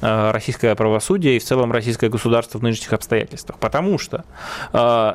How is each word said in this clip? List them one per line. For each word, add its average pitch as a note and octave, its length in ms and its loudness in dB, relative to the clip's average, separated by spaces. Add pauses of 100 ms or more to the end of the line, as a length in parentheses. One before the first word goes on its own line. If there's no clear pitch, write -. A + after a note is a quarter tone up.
э, A2 300 2
российское A2 420 0
правосудие A#2 600 2
и A2+ 40 2
в - 40 -8
целом B2+ 280 0
российское A#2 380 0
государство A#2 480 0
в A2+ 60 -6
нынешних A2+ 300 -2
обстоятельствах. - 680 -4
Потому D#3+ 400 0
что, - 240 -8 (500)
э, A#2 420 4